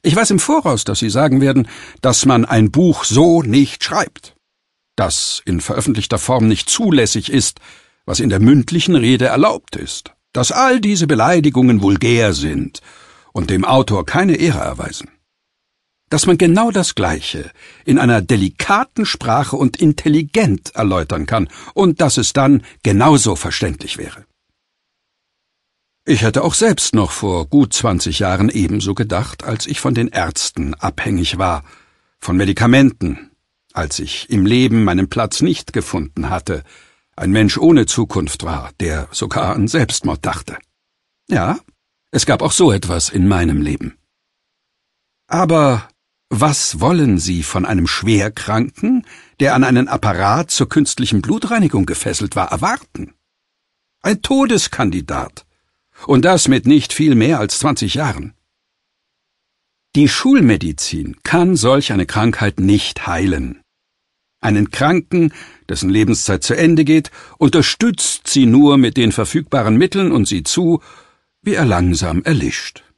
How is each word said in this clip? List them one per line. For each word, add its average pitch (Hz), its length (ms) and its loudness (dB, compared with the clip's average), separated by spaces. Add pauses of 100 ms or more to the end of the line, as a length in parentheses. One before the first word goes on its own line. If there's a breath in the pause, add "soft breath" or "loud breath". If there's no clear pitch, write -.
Ich 156 140 2
weiß 214 160 2
im 180 80 2
Voraus, 285 420 0
dass 95 160 -4
Sie 113 100 -2
sagen 131 320 2
werden, 135 280 2 (320 loud breath)
dass 127 260 0
man 120 180 4
ein 110 280 2
Buch 170 320 2
so 165 380 4
nicht 135 420 0
schreibt, - 500 -6 (640)
dass - 480 -4
in 87 160 -2
veröffentlichter 110 580 -4
Form 123 280 0
nicht 110 240 0
zulässig - 640 0
ist, - 260 -2 (460 soft breath)
was 98 160 -4
in - 80 0
der 95 100 2
mündlichen 147 560 4
Rede 123 300 2
erlaubt 127 500 0
ist, - 380 -12 (200)
dass 123 200 -2
all 254 280 2
diese 196 280 0
Beleidigungen 127 720 4
vulgär 101 520 2
sind - 480 -6 (520 soft breath)
und 87 180 -6
dem 92 140 0
Autor 110 420 0
keine 180 300 0
Ehre 151 240 0
erweisen, - 480 -10 (1040)
dass 156 160 0
man 175 120 4
genau 190 320 4
das 190 240 -2
Gleiche 82 560 -6 (340 loud breath)
in - 140 2
einer 117 240 2
delikaten 135 840 0
Sprache 127 520 -2
und 135 220 0
intelligent 151 1000 0
erläutern 90 500 -2
kann 113 220 -2 (240 loud breath)
und 185 280 2
dass 151 160 2
es 117 160 -2
dann 135 300 4 (220 loud breath)
genauso 117 500 4
verständlich - 640 -8
wäre. - 280 -16 (1800)
Ich 120 160 2
hätte 113 220 0
auch 170 100 -2
selbst - 400 0
noch 98 160 0
vor 90 380 -4
gut 143 240 2
zwanzig 95 480 -2
Jahren 95 280 0
ebenso 98 460 -2
gedacht, 110 480 -6
als - 240 -8
ich - 140 -8
von 131 140 -2
den 117 140 -2
Ärzten - 680 -6
abhängig - 640 -4
war, 85 260 -4 (560 soft breath)
von 90 160 -4
Medikamenten, 101 920 2 (420)
als - 260 -8
ich - 320 -10
im 101 160 2
Leben 117 380 2
meinen 95 240 0
Platz - 320 -4
nicht 160 320 -2
gefunden 80 580 -6
hatte, 87 320 -6 (540 soft breath)
ein 92 160 -2
Mensch 104 240 2
ohne 156 300 4
Zukunft 92 580 -4
war, 73 340 -8
der 76 340 -6
sogar - 420 -4
an 104 120 0
Selbstmord 113 580 -2
dachte. - 340 -8 (680)
Ja, 135 320 -2 (540)
es - 120 -2
gab - 180 0
auch - 100 -2
so 165 180 4
etwas 85 380 -2
in 92 180 0
meinem 85 360 0
Leben. - 340 -6 (1300)
Aber 156 640 2 (400)
was 131 520 -2
wollen 131 380 2
Sie 85 240 -4
von 90 220 -4
einem 87 240 0
Schwerkranken, 110 1160 -2 (340 loud breath)
der 135 140 2
an 131 100 4
einen 127 240 2
Apparat 107 640 -2
zur - 160 -2
künstlichen 131 540 -2
Blutreinigung 165 640 0
gefesselt - 500 -6
war, 90 160 -4
erwarten? 117 600 -8 (880)
Ein 214 200 -2
Todeskandidat. 107 1200 -2 (600 loud breath)
Und 135 180 4
das 185 240 4
mit 131 180 2
nicht - 260 4
viel 151 220 2
mehr 127 240 2
als 104 220 -4
zwanzig 135 340 -2
Jahren. 139 400 -6 (1600)
Die 143 120 6
Schulmedizin 98 1120 0
kann 175 340 2
solch 135 360 0
eine 95 140 0
Krankheit 110 540 -2
nicht 101 460 0
heilen. 82 540 -4 (800)
Einen 104 300 0
Kranken, 165 600 0 (360 loud breath)
dessen - 200 -4
Lebenszeit 101 540 0
zu - 120 -2
Ende 160 300 4
geht, 151 260 2 (280 loud breath)
unterstützt - 880 0
sie 139 180 2
nur 139 320 6
mit 127 220 2
den 113 120 2
verfügbaren 113 680 -2
Mitteln 185 340 0
und 107 140 2
sieht 85 220 -4
zu, 175 340 0 (580 soft breath)
wie 208 140 -4
er 135 100 0
langsam 90 600 0
erlischt. - 580 -4 (160)